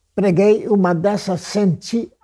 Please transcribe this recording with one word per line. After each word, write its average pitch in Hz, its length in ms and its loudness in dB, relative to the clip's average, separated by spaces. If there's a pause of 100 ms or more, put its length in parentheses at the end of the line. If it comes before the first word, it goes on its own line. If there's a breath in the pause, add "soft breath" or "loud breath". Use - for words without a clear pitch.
(140)
preguei 202 540 2
uma 190 260 2
dessas, 190 480 -4
senti, 208 680 -2 (140)